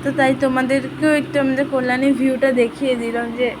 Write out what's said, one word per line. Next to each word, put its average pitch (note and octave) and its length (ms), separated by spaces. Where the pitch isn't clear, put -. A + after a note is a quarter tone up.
তো C#4 80
তাই C4+ 280
তোমাদেরকেও C4 720
একটু C#4+ 260
আমাদের C4+ 320
কল্যাণীর B3+ 420
ভিউটা C4 380
দেখিয়ে B3 440
দিলাম A#3 420
যে B3 220